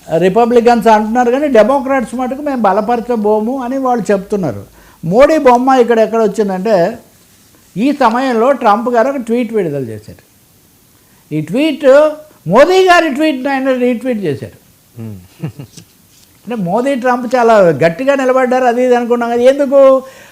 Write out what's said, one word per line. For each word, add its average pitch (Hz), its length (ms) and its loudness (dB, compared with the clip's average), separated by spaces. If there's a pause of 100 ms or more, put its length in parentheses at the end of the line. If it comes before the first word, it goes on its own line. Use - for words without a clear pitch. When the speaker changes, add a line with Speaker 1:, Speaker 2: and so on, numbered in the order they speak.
(180)
Speaker 1:
రిపబ్లికన్స్ 226 720 2
అంటున్నారు, 226 440 2
కానీ 285 160 -2
డెమోక్రాట్స్ 262 680 0
మటుకు 254 260 -6
మేము 269 200 -4
బలపరచబోము 214 1040 -2
అని 254 140 -6
వాళ్ళు 247 340 -2
చెప్తున్నారు. 185 520 -4 (420)
మోడీ 277 320 2
బొమ్మ 262 440 2
ఇక్కడ 226 180 2
ఎక్కడ 220 240 0
వచ్చిందంటే, 202 760 -2 (800)
ఈ 254 140 0
సమయంలో 240 600 0
ట్రంప్ 233 380 0
గారు 240 200 0
ఒక 285 60 -6
ట్వీట్ 226 380 -4
విడుదల 151 300 -4
చేశారు. 107 400 -14 (1120)
ఈ 156 60 -4
ట్వీట్ 269 440 -4 (640)
మోదీ 330 380 4
గారి 339 280 2
ట్వీట్ని 285 360 -2
ఆయన 269 220 -2
రీట్వీట్ 247 460 -2
చేశారు. 131 400 -8 (440)
Speaker 2:
Hmm. 104 500 -14 (960)
Speaker 1:
అంటే 233 80 -10
మోదీ, 226 400 -4
ట్రంప్ 247 400 -4
చాలా 226 220 4
గట్టిగా 170 580 0
నిలబడ్డారు, 254 480 0
అది 247 200 0
ఇది 247 120 2
అనుకున్నాం 240 340 -2
కదా. 240 120 -2
ఎందుకు? 269 640 4 (280)